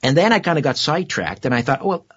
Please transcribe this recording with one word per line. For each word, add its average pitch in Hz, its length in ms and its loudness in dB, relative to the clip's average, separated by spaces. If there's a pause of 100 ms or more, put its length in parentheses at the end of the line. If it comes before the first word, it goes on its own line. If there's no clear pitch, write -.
And 131 160 2
then 214 160 4
I 208 60 4
kinda 160 220 0
got 131 160 0
sidetracked 98 680 -4
and 123 100 0
I 120 60 0
thought, 135 200 -2
"Oh, 190 60 -4
well, 180 180 -4 (100)